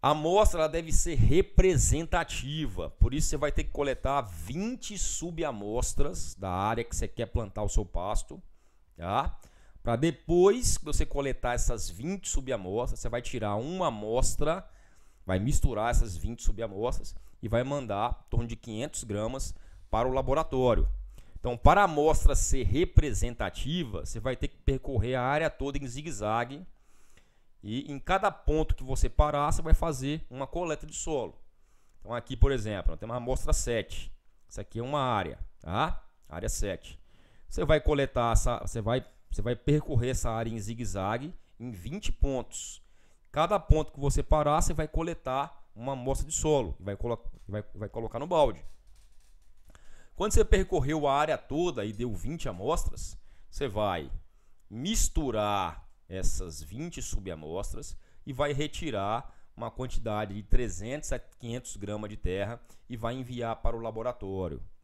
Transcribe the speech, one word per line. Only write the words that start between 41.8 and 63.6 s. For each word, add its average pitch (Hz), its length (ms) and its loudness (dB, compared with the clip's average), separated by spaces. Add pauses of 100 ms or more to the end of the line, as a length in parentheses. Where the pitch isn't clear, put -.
pontos. - 720 -2 (480)
Cada 175 260 2
ponto 156 360 2
que - 80 -14
você 139 200 2
parar, 151 400 4
você 170 120 2
vai 156 160 -4
coletar 160 840 -4
uma 123 200 -6
amostra 135 340 -2
de 151 60 -8
solo 139 480 2
e - 20 -16
vai 98 140 -6
colo-, 117 260 -4 (240)
vai, 104 160 -6 (100)
vai 107 140 -8
colocar 113 320 -8
no 151 80 -6
balde. 147 340 2 (1600)
Quando 214 160 0
você - 100 10
percorreu 156 640 4
a 139 80 4
área 151 220 2
toda 143 480 -2
e 110 80 -6
deu 113 200 -4
vinte 131 360 -6
amostras, 107 680 -2 (320)
você 139 200 -6
vai 92 420 -2 (580)
misturar 107 1120 0 (260)
essas 92 540 0
vinte 135 400 -10
subamostras 85 960 -6 (280)
e 139 80 -10
vai 147 200 -2
retirar 123 800 -4 (220)
uma 113 140 -8
quantidade 110 640 -4
de 104 100 -10
trezentos 117 720 2
a - 60 -4
quinhentos - 580 -10
grama 104 320 -8
de 104 80 -12
terra 101 420 -4 (300)
e 123 80 -10
vai 117 160 -4
enviar 120 440 -6
para 120 200 0